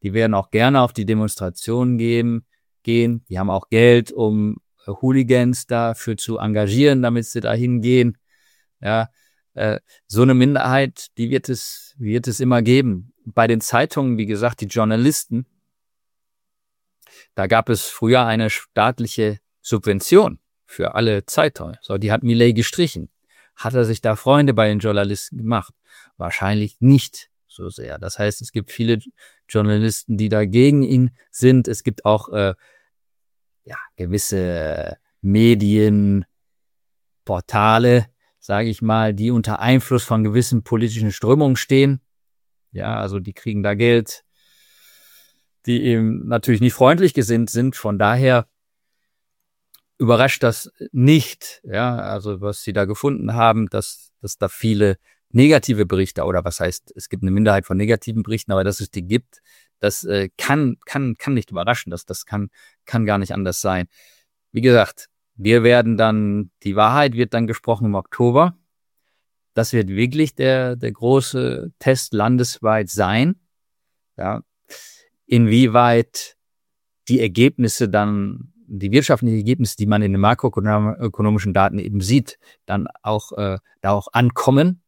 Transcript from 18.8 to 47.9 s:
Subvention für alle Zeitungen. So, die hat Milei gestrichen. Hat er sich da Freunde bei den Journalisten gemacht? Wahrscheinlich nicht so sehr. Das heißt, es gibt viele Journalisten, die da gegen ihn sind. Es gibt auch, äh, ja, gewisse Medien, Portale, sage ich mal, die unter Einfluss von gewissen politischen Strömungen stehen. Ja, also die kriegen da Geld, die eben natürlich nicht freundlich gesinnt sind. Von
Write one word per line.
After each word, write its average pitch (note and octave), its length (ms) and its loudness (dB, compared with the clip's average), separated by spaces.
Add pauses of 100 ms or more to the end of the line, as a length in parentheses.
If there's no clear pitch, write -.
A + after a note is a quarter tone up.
Subvention A2 760 0 (260)
für - 280 -8
alle G#2+ 300 -2
Zeitungen. - 560 -4
So, - 180 -8
die G#2 140 -2
hat - 100 -2
Milei A#2 300 4
gestrichen. A2+ 580 -2 (440)
Hat A#2+ 200 -8
er B2 100 2
sich A2 160 -2
da A2 160 0
Freunde C#3 380 4
bei A2 140 4
den G#2 120 0
Journalisten G2+ 580 -4
gemacht? A2+ 340 -4 (440)
Wahrscheinlich G2 640 -4
nicht - 500 2 (160)
so F#2 240 -16
sehr. C2+ 280 -16
Das E2+ 200 -12
heißt, G#2 240 -4
es A#2 80 -16
gibt - 220 -8
viele A#2 260 0 (500)
Journalisten, G#2+ 680 0
die G#2+ 120 0
da G#2+ 160 0
gegen C3+ 380 4
ihn B2+ 340 2 (140)
sind. B2+ 380 2
Es - 160 -8
gibt - 200 -6
auch, G#2+ 260 0
äh, G2 240 -2 (1120)
ja, - 120 -18 (200)
gewisse F2 1000 -6 (240)
Medien, G#2 1040 4 (1000)
Portale, A2 840 2 (320)
sage G#2 300 -4
ich A2 140 -6
mal, A2 320 0
die G#2+ 160 -2
unter A2+ 300 -2
Einfluss B2 440 2
von A2 180 0
gewissen A2+ 420 0
politischen A2+ 480 -2
Strömungen C3 440 2
stehen. C3+ 440 2 (720)
Ja, G#2+ 280 -6
also G2 200 -6
die F#2+ 120 -12
kriegen G#2 300 -8
da G2+ 120 -2
Geld, A#2 500 0 (1400)
die A#2+ 180 0
eben A2+ 440 0
natürlich A#2 340 0
nicht B2 140 2
freundlich E3 400 4
gesinnt A#2 340 0
sind. B2+ 260 -4
Von G#2 240 -6